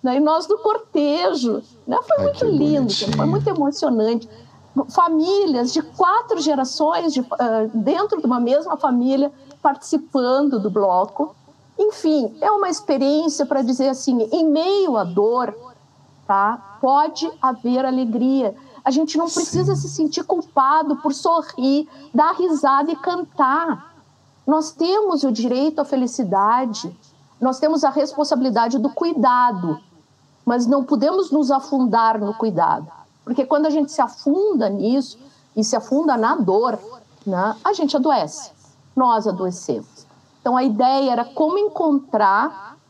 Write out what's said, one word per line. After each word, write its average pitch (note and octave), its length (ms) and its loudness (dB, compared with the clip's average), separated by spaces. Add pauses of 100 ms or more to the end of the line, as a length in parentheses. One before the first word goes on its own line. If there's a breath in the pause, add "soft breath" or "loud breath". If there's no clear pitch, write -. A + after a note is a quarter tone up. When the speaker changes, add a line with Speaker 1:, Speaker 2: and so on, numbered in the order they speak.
Speaker 1:
né? B3+ 140 0
E C#4+ 40 2
nós D#4+ 280 2
no G#4+ 100 0
cortejo, D#4+ 1040 0 (240)
né? B3 100 0 (100)
Foi D#5 120 2
Speaker 2:
Ai, C#5+ 60 0
Speaker 1:
muito C#5+ 140 0
Speaker 2:
que C5 60 0
Speaker 1:
lindo, D4+ 360 2
Speaker 2:
bonitinho. G#3 360 -2
Speaker 1:
foi C#3+ 100 2
muito G4 220 0
emocionante. C4+ 800 0 (640 loud breath)
Famílias E4 800 2
de D#4+ 100 0
quatro F#4+ 580 0
gerações D4+ 720 0
de, B3+ 200 -2
ah, A3+ 420 0
dentro E4 460 0
de C#4+ 60 -2
uma B3 140 2
mesma D4 360 0
família C4+ 560 0 (280 loud breath)
participando C4 1000 0
do G3+ 100 -2
bloco. G3 640 0 (440)
Enfim, D#4 600 0
é G#4 100 0
uma G4+ 180 0
experiência D4 760 0
pra C#4 180 -2
dizer C4 260 0
assim: B3 440 -2
em E4 160 2
meio E4+ 480 2
à G3+ 80 0
dor, G#3+ 500 0 (720)
tá? G#3 540 -2
Pode D4+ 500 0 (120)
haver B3+ 420 -2
alegria. B3+ 720 0 (300 loud breath)
A C#4 60 0
gente D4+ 280 0
não E4+ 100 0
precisa F4+ 460 -2
Speaker 2:
Sim. - 80 -4
Speaker 1:
se F4+ 120 -8
sentir D#4 300 -2
culpado D4 720 0
por D4 160 -4
sorrir, D4 760 -2 (260 loud breath)
dar D4+ 200 2
risada D4 560 0
e D#4+ 60 -4
cantar. D#4+ 1000 -2 (520)
Nós D#4 240 0
temos F4+ 540 0
o C4 80 0
direito B3+ 480 -2
à C#4+ 40 0
felicidade, A#3 1120 -2 (440)
nós B3+ 180 0
temos D4+ 260 0
a C4+ 60 4
responsabilidade C4 880 0
do A#3+ 120 0
cuidado, B3 880 0 (680)
mas A#3+ 220 0
não C#4 180 2
podemos D#4 460 0
nos C#4 200 2
afundar A#3 680 2
no G#3 140 -4
cuidado, F#3 540 0 (380)
porque B3+ 200 0
quando D4+ 220 2
a D#4 40 2
gente D4 220 0
se - 80 -2
afunda C#4+ 680 0
nisso A3+ 480 -2 (360 loud breath)
e G#3+ 80 0
se A#3 140 0
afunda C4+ 400 0
na A3+ 200 2
dor, A3 420 2 (480)
né, F#3+ 360 -2
a G4+ 120 2
gente D#4 200 -2
adoece, B3+ 560 -2 (460)
nós A#3 320 2
adoecemos. F3+ 800 -8 (320)
Então, B3 160 0
a B3+ 80 2
ideia B3+ 480 2
era A#3+ 120 -2
como D#4 340 0
encontrar B3+ 1160 0 (140)